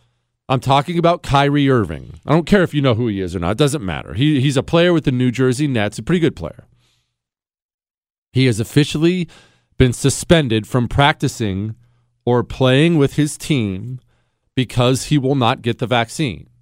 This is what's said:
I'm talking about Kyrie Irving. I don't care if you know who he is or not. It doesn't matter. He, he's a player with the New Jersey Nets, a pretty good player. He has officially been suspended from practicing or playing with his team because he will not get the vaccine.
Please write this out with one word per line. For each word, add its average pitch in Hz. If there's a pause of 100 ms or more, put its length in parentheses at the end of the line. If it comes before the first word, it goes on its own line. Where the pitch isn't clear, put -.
(500)
I'm 131
talking 143
about 170
Kyrie 143
Irving. 78
I 135
don't 160
care 196
if 156
you 147
know 127
who 120
he 98
is 90
or 95
not. 87
It 113
doesn't 147
matter. 76
He, 139
he's 139
a 120
player 170
with 156
the 139
New 123
Jersey 127
Nets, 107
a 110
pretty 165
good 147
player. - (1700)
He 131
has 113
officially 156 (500)
been 127
suspended 127
from 120
practicing 110 (520)
or 120
playing 139
with 139
his 147
team 113 (560)
because 127
he 151
will 131
not 123
get 117
the 120
vaccine. 117 (120)